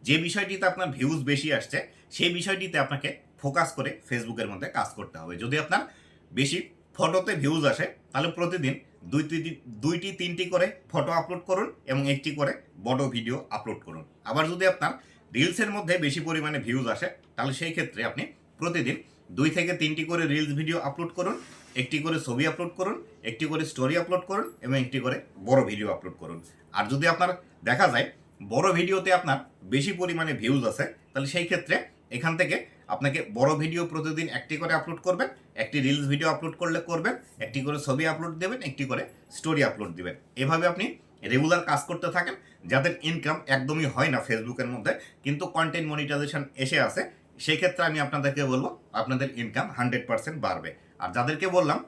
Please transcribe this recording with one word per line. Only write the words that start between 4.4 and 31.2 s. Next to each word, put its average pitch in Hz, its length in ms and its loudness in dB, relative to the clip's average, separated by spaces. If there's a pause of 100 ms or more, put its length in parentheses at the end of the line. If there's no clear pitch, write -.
মধ্যে 98 240 -8
কাজ 107 120 0 (100)
করতে 90 240 -12
হবে। 87 200 -10
যদি 127 220 0
আপনার 185 180 0 (480)
বেশি 143 280 0 (380)
ফটোতে 185 360 2 (100)
ভিউজ 156 200 2 (100)
আসে, - 140 -2 (260)
তাহলে 160 160 0 (100)
প্রতিদিন 170 360 0 (380)
দুই, 151 180 2
তিনটি, 160 200 -2 (340)
দুইটি, 175 240 0 (120)
তিনটি 175 320 -2
করে 180 140 6 (240)
ফটো 139 300 0
আপলোড 180 300 -6
করুন 202 180 2 (220)
এবং 139 120 2 (120)
একটি 147 240 -2
করে 139 140 2 (340)
বড় 131 160 2 (120)
ভিডিও 117 220 -2 (200)
আপলোড 101 300 -6
করুন। 80 180 -14 (260)
আবার 151 220 2
যদি 180 200 0
আপনার 151 200 0 (440)
রিলসের 208 400 2
মধ্যে 175 180 0 (100)
বেশি 147 240 0
পরিমাণে 151 380 -2
ভিউজ 123 280 0
আসে, 170 120 -4 (280)
তাহলে 131 260 -2
সেই 165 160 -2
ক্ষেত্রে - 240 -4 (100)
আপনি - 120 -6 (380)
প্রতিদিন 160 360 0 (420)
দুই 151 180 4
থেকে 175 160 2 (100)
তিনটি 156 280 0
করে 170 120 2 (100)
রিলস 147 280 2
ভিডিও 160 180 0 (100)
আপলোড 165 300 -4
করুন, 180 180 0 (440)
একটি 147 240 -2
করে 160 120 0 (100)
ছবি 127 240 2
আপলোড 170 280 -4
করুন, - 180 0 (340)
একটি - 200 -6
করে 160 200 0
স্টোরি 131 320 0
আপলোড 175 280 0
করুন 202 160 0 (180)
এবং 131 200 0
একটি 131 200 -4
করে 131 120 0 (320)
বড় 131 120 10 (100)
ভিডিও 104 240 -2
আপলোড 90 280 -10
করুন। 82 160 -10 (400)
আর 107 140 2
যদি 143 200 2
আপনার 180 180 2 (380)
দেখা 151 260 6
যায় 120 120 2 (460)
বড় 180 160 6 (100)
ভিডিওতে 185 400 2
আপনার 147 200 2 (360)
বেশি 143 260 2
পরিমাণে 165 400 0
ভিউজ 127 300 4
আছে, 147 140 -2 (280)
তাহলে 135 220 -4